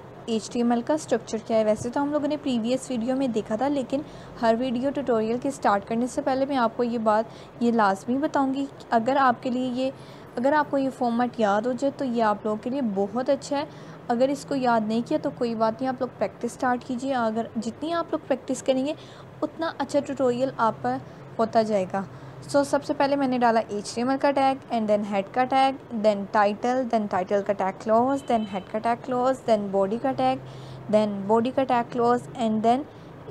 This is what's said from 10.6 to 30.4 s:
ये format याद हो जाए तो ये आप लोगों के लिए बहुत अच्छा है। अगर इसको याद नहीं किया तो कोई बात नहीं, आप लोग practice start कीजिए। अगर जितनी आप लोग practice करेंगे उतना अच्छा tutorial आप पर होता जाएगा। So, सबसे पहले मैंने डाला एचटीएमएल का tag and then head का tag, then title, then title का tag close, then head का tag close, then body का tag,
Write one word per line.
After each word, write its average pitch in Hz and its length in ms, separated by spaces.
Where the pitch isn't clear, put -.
ये 269 140
format 240 480
याद 214 280
हो 254 60
जाए 269 180
तो 277 140
ये 233 160
आप 208 240
लोगों 214 120
के 233 120
लिए 277 120
बहुत 208 480
अच्छा 277 280
है। 302 100
अगर 247 200
इसको 285 260
याद 233 320
नहीं 226 160
किया 302 160
तो 302 120
कोई 233 240
बात 220 260
नहीं, 262 80
आप 254 120
लोग 247 160
practice 226 360
start 247 300
कीजिए। 262 320
अगर 226 420
जितनी 233 360
आप 330 200
लोग 311 140
practice 254 340
करेंगे 269 340
उतना 320 360
अच्छा 285 200
tutorial 262 600
आप 226 240
पर 254 180
होता 226 240
जाएगा। 196 440
So, 285 240
सबसे 285 280
पहले 277 220
मैंने 262 220
डाला 233 240
एचटीएमएल 233 560
का 285 140
tag 269 280
and 220 160
then 208 160
head 196 280
का 254 120
tag, 269 320
then 208 180
title, 214 420
then 214 160
title 196 380
का 208 80
tag 190 280
close, 247 400
then 226 280
head 190 200
का 220 100
tag 226 260
close, 254 400
then 208 260
body 196 260
का 262 140
tag, 262 280